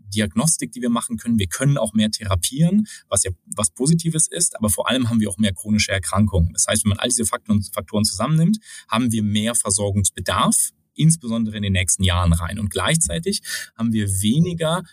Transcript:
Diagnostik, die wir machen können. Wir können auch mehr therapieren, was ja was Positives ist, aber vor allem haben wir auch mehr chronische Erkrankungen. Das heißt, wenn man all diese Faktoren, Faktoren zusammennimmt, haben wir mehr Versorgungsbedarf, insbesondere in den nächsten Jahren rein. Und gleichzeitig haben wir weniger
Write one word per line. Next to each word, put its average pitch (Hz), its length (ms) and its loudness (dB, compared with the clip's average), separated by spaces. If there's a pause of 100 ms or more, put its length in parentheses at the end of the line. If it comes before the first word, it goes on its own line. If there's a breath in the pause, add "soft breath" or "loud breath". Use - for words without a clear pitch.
(160)
Diagnostik, 110 560 0
die 123 100 -10
wir 120 80 -2
machen 117 280 -2
können. 117 200 0
Wir 95 100 0
können 139 300 0
auch 110 140 -2
mehr 107 180 2
therapieren, 143 800 0 (220 loud breath)
was - 160 0
ja 92 60 -6 (260)
was 104 140 -2
Positives 160 580 0
ist, - 260 -2
aber 107 140 0
vor - 200 -2
allem 123 200 0
haben 117 100 2
wir 104 100 2
auch - 80 -10
mehr 104 160 2
chronische 104 380 -2
Erkrankungen. 95 640 2
Das - 140 -2
heißt, 107 180 0
wenn 104 60 2
man 101 80 -2
all 123 100 -2
diese 117 160 0
Faktoren, - 360 -2
Faktoren 104 440 -2
zusammennimmt, 160 540 2 (280 loud breath)
haben 117 240 0
wir 110 100 0
mehr 104 320 0
Versorgungsbedarf, 101 1160 0 (260)
insbesondere 117 600 2
in 104 60 -2
den 98 100 2
nächsten 92 300 0
Jahren 90 280 4
rein. 85 260 0
Und 98 120 -4
gleichzeitig 165 720 -2 (360 loud breath)
haben 117 140 -2
wir 107 160 0
weniger 160 760 0 (120 loud breath)